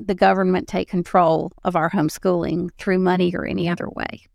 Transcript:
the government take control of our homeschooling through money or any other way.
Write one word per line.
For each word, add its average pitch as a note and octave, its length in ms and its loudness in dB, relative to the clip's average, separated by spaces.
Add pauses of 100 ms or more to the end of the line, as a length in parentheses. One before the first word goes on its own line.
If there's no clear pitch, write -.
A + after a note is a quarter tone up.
the G3+ 140 -4
government F#3 540 2
take - 200 -4
control F3 640 2 (120)
of F3+ 120 -2
our D#3+ 140 0
homeschooling E3+ 880 -2
through F#3 220 0
money F3+ 340 2
or - 100 -4
any F3 240 -4
other F3 220 -4
way. - 320 -10 (120)